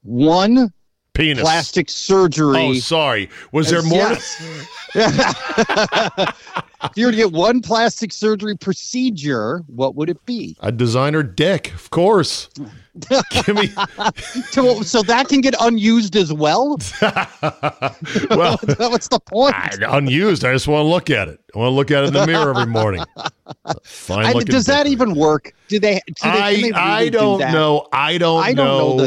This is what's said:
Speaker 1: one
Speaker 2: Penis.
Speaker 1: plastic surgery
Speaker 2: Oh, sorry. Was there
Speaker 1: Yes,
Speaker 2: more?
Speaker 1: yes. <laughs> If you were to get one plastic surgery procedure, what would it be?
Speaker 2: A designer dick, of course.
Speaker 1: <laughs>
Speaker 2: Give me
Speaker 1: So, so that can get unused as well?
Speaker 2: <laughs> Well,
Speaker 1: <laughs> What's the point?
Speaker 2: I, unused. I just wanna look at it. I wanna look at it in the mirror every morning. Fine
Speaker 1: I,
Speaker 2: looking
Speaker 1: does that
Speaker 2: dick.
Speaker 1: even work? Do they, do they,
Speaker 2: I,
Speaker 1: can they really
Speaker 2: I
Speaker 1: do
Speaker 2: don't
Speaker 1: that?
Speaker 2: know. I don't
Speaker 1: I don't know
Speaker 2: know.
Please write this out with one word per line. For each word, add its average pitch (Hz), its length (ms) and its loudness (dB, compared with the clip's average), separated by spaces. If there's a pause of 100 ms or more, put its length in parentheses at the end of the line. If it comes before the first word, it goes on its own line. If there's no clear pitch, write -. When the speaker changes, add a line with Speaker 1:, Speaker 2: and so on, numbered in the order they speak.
Speaker 1:
one 180 720 4 (420)
Speaker 2:
Penis. 151 280 0
Speaker 1:
plastic 160 480 0
surgery 156 680 2
Speaker 2:
Oh, 131 160 0
sorry. 127 540 0 (240)
Was 151 180 0
there 170 140 2
Speaker 1:
Yes, 190 560 0
Speaker 2:
more? 160 640 -8
Speaker 1:
yes. - 1400 -2
<laughs> - 40 -20 (420)
If - 120 -8
you 233 100 2
were 247 40 4
to 220 60 0
get 214 160 2
one 214 300 2
plastic 220 500 -2
surgery 208 440 -2
procedure, 165 1080 -4
what 131 300 -4
would 156 140 -4
it 165 160 -8
be? 202 340 -8
Speaker 2:
A 104 100 -4
designer 127 520 0
dick, 143 520 -2
of - 160 -16
course. 185 640 0
Speaker 1:
<laughs> - 540 -18 (220)
Speaker 2:
Give 208 260 0
me 208 120 0 (800)
Speaker 1:
So, 247 320 2
so 220 200 0
that 233 260 2
can 277 120 4
get 254 200 2
unused 226 560 2
as 170 160 2
well? 170 460 2 (220)
Speaker 2:
<laughs> 214 160 0 (1160)
Well, 170 280 2
Speaker 1:
<laughs> 147 200 -2
What's 233 300 -2
the 233 160 0
point? 247 300 2
Speaker 2:
I, 98 420 -4
unused. 143 480 0
I 127 80 2
just 135 160 -2
wanna 151 200 2
look 175 220 0
at 98 180 0
it. 76 120 -16 (140)
I 101 40 -8
wanna 123 160 0
look 139 160 2
at 139 140 2
it 139 40 0
in 135 60 -2
the 147 120 4
mirror 160 240 0
every 120 160 -2
morning. 110 380 -2 (800)
Fine - 440 -4
Speaker 1:
I, 240 60 2
Speaker 2:
looking 233 160 0
Speaker 1:
does 240 180 2
that 285 180 2
Speaker 2:
dick. 285 80 0
Speaker 1:
even 226 220 0
work? 151 380 0 (160)
Do 208 120 0
they, 202 260 2
do 170 60 -14 (100)
they, 156 60 0
Speaker 2:
I, 202 240 0
Speaker 1:
can 208 80 2
they 233 80 0
really 220 60 -4
Speaker 2:
I 202 320 0
Speaker 1:
do 233 40 -2
Speaker 2:
don't 214 300 2
Speaker 1:
that? 135 120 0
Speaker 2:
know. 151 400 2
I 151 260 0
don't 165 260 2
Speaker 1:
I - 80 0
don't 139 140 2
know 135 300 2
Speaker 2:
know. 131 100 2